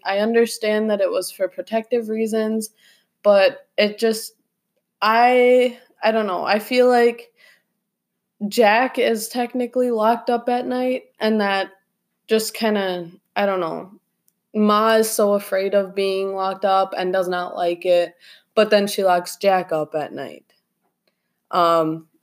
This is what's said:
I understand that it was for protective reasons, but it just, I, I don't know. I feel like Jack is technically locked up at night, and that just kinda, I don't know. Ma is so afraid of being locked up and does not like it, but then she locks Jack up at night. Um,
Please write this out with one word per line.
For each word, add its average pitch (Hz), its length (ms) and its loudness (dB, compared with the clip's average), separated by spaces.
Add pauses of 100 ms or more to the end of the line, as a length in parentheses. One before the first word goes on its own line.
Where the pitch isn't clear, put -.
I 196 140 -2
understand 220 720 0
that 202 120 0
it 180 100 0
was 185 180 -4
for 190 180 -6
protective 220 640 -6
reasons, 220 640 -4 (500)
but 196 460 4 (100)
it 208 220 0
just, 220 340 -2 (680)
I, 247 760 4 (260)
I 220 80 2
don't 220 140 0
know. 175 180 -2
I 202 140 0
feel 247 300 2
like 240 440 2 (1160)
Jack 226 500 2
is 220 300 -2
technically 247 640 -4
locked 233 400 0
up 240 180 -2
at 247 160 -2
night, 254 380 -4 (160)
and 220 220 0
that 196 280 -2 (580)
just 220 280 -2
kinda, 190 560 -4 (240)
I 202 100 -2
don't 196 140 -2
know. 165 320 -6 (640)
Ma 214 400 4
is 220 140 2
so 208 240 0
afraid 196 420 -2
of 190 180 -2
being 196 400 -4
locked 190 320 -4
up 190 320 2
and 185 160 -2
does 190 140 0
not 180 280 -6
like 175 300 -4
it, 175 300 2 (400)
but 214 140 4
then 202 180 4
she 202 160 -4
locks 175 320 0
Jack 185 360 0
up 151 220 -4
at 151 180 -6
night. 120 340 -14 (1080)
Um, 165 560 2 (160)